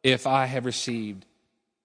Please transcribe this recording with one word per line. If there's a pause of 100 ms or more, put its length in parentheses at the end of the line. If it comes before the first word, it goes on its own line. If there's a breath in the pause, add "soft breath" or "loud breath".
if
I
have
received (600)